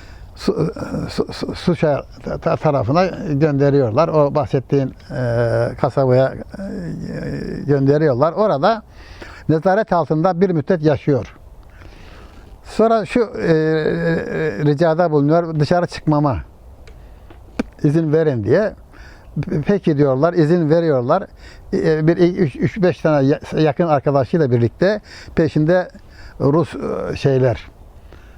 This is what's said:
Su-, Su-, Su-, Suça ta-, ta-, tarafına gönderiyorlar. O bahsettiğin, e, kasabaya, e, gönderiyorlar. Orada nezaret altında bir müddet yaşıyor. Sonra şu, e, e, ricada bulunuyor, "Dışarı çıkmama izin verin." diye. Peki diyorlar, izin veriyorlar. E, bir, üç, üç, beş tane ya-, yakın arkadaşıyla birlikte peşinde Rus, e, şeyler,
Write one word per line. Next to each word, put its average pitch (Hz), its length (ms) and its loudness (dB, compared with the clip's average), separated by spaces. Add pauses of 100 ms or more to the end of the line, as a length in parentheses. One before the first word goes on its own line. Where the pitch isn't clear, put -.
(360)
Su-, - 360 -2 (360)
Su-, - 240 -6
Su-, - 220 -10
Suça 151 500 -2 (200)
ta-, - 140 -8
ta-, 165 180 -2
tarafına 143 500 0 (260)
gönderiyorlar. 139 760 2
O 147 260 2
bahsettiğin, 139 600 -2 (220)
e, 117 520 0 (120)
kasabaya, 131 540 2
e, - 0 - (1300)
gönderiyorlar. 143 680 2
Orada 190 500 0 (680)
nezaret 185 440 2
altında 165 480 0
bir 190 100 2
müddet 165 320 0
yaşıyor. 139 540 0 (1300)
Sonra 220 400 0
şu, 247 160 0
e, - 20 2
e, 202 320 0 (1120)
ricada 160 460 2
bulunuyor, 156 500 2
"Dışarı 175 260 0
çıkmama 147 520 -2 (1400)
izin 156 300 0
verin." 147 320 0
diye. 180 280 2 (920)
Peki 180 320 0
diyorlar, 143 340 2
izin 165 380 2
veriyorlar. 156 540 2 (480)
E, 156 340 0
bir, 170 100 4
üç, 175 400 2
üç, 240 260 -2
beş 175 180 0
tane 196 260 2
ya-, 143 140 0 (160)
yakın 156 320 0
arkadaşıyla 139 640 0
birlikte 147 500 0 (340)
peşinde 160 540 2 (520)
Rus, 143 340 0
e, - 420 -6
şeyler, 127 540 0 (680)